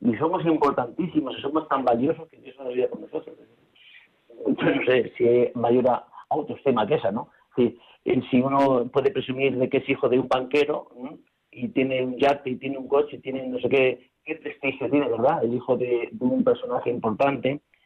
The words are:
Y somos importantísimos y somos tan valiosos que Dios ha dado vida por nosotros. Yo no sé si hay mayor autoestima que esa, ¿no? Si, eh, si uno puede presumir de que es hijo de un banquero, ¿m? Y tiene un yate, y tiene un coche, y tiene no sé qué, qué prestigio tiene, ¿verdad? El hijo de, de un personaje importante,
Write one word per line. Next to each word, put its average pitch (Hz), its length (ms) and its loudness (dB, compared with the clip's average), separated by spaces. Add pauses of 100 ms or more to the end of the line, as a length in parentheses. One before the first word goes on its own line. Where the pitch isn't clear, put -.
Y 117 160 0
somos 160 300 -2
importantísimos 143 920 0
y - 60 -12
somos 151 260 -4
tan 135 160 0
valiosos 127 440 0
que - 100 -20
Dios - 200 -20
ha 139 40 -16
dado 127 120 -8
vida - 140 0
por - 120 -10
nosotros. - 360 -12 (1080)
Yo - 240 4
no 139 140 0
sé 123 320 2
si 120 100 2
hay 120 280 4
mayor 120 320 4 (440)
autoestima 139 560 0
que 135 80 0
esa, 98 160 0
¿no? 127 180 -6 (280)
Si, 120 220 2 (260)
eh, 123 160 2 (100)
si 127 100 4
uno 135 520 2
puede 120 200 2
presumir 131 440 -2
de 127 120 0
que 135 100 0
es - 100 -2
hijo 131 200 0
de 123 100 4
un 131 100 0
banquero, 135 680 0
¿m? 143 200 -14 (340)
Y 120 180 -8
tiene 131 360 0
un 123 140 -6
yate, 139 320 0
y 123 60 -4
tiene 135 200 -8
un 127 120 -12
coche, 143 280 2
y - 40 -18
tiene 131 260 -8
no 127 140 -6
sé 123 80 -2
qué, 131 420 0 (140)
qué 156 100 -8
prestigio - 560 -8
tiene, 139 180 2
¿verdad? 123 340 0
El 117 120 0
hijo 120 220 -2
de, 120 340 -2
de 120 140 -6
un 127 200 0
personaje 123 460 0
importante, 131 720 -2 (260)